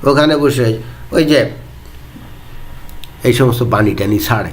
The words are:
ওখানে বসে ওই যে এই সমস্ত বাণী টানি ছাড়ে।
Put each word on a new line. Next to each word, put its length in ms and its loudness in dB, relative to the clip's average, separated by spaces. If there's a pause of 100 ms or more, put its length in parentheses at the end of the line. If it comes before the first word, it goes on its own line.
ওখানে 320 4
বসে 420 2 (340)
ওই 120 4
যে 260 4 (1700)
এই 80 4
সমস্ত 300 2
বাণী 320 2
টানি 240 0
ছাড়ে। 340 0